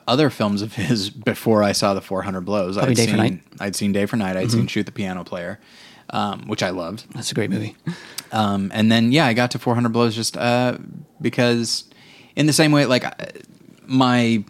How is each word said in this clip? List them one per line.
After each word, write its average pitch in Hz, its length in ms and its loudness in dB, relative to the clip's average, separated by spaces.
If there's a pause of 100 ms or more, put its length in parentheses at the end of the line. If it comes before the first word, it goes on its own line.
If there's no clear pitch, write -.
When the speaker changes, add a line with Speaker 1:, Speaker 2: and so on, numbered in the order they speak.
Speaker 1:
other 131 220 4
films 101 320 -2
of 107 140 -8
his 104 340 -2
<laughs> 113 220 -4
before 107 320 2
I 101 100 4
saw 101 200 0
The 95 80 -4
Four 92 200 -6
Hundred 92 200 -6
Blows. 95 360 -2
Speaker 2:
Probably 131 140 2
Speaker 1:
I'd 120 40 2
Speaker 2:
Day 110 100 4
for 110 40 0
Speaker 1:
seen, 104 80 0
Speaker 2:
Night. 107 220 0 (200)
Speaker 1:
I'd 101 160 -6
seen 104 160 -2
Day 101 140 0
for 101 120 -4
Night. 92 200 -2
I'd 95 100 -2
Speaker 2:
Mm-hmm. 117 120 2
Speaker 1:
seen 117 80 2
Shoot 104 180 -2
the - 80 -14
Piano 92 320 -6
Player, 90 340 -10 (500)
um, - 380 -4
which 107 160 -4
I 95 60 0
loved. 90 440 -8
Speaker 2:
That's - 180 -8
a - 40 -4
great 113 140 -2
movie. 107 260 -4 (560)
Speaker 1:
Um, 101 420 0
and 110 180 4
then, 117 200 4
yeah, 151 140 6
I 117 80 4
got 120 180 2
to 123 80 -4
four 120 160 0
hundred 117 180 0
Blows 117 220 2
just, 110 220 -4
uh, 120 400 0 (440)
because 120 640 0 (500)
in 147 120 2
the 147 60 4
same 156 180 4
way, 143 140 6
like, 123 200 2
uh, - 80 -6 (720)
my 123 640 4